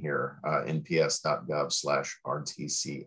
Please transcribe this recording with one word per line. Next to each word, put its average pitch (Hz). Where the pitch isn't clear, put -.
here, 69
uh, 73
N 78
P 82
S 78
dot -
gov 76
slash 71
R 71
T -
C 69